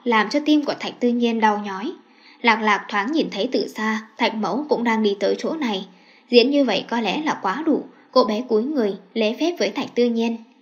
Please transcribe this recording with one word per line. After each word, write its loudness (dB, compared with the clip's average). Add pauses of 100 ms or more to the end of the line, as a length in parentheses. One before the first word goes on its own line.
làm 2
cho 0
tim 4
của -4
Thạch -10
Tư 2
Nhiên 0
đau 2
nhói. -8 (500)
Lạc 4
Lạc 0
thoáng -2
nhìn 0
thấy -4
từ -2
xa, -4 (100)
Thạch 0
Mẫu -2
cũng 0
đang 2
đi 2
tới 2
chỗ -4
này. -4 (440)
Diễn 6
như 4
vậy 0
có -2
lẽ -2
là -2
quá -2
đủ, 2 (280)
cô 6
bé -2
cúi 2
người, -2 (180)
lễ 0
phép 0
với 0
Thạch -8
Tư 4
Nhiên. 0 (260)